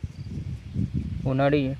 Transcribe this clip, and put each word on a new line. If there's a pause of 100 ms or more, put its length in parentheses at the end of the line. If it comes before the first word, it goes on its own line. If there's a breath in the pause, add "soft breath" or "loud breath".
(1300)
उन्हाळी